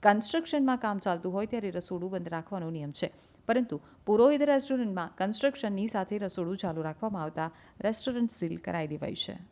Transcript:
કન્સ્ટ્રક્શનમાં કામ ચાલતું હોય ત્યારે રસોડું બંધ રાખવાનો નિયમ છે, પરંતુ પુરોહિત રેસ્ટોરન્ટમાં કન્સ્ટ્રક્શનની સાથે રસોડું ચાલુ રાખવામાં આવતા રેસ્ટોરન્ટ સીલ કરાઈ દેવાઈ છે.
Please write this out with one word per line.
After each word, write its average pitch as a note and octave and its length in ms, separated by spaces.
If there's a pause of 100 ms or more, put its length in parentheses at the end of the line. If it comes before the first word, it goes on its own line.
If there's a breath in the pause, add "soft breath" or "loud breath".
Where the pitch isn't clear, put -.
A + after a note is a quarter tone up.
કન્સ્ટ્રક્શનમાં C4 720
કામ G#3+ 220
ચાલતું F3+ 340
હોય G3+ 140
ત્યારે G#3+ 240
રસોડું F3+ 400
બંધ F3+ 180
રાખવાનો E3 420
નિયમ D3 220
છે, - 200 (360 soft breath)
પરંતુ A#3 320 (260 loud breath)
પુરોહિત B3+ 360
રેસ્ટોરન્ટમાં B3+ 760
કન્સ્ટ્રક્શનની G#3+ 680
સાથે G#3 300
રસોડું F#3 380
ચાલુ E3 260
રાખવામાં E3 400
આવતા D#3+ 280 (300 loud breath)
રેસ્ટોરન્ટ A#3 500
સીલ E3 260
કરાઈ E3+ 300
દેવાઈ D3+ 280
છે. - 240 (140)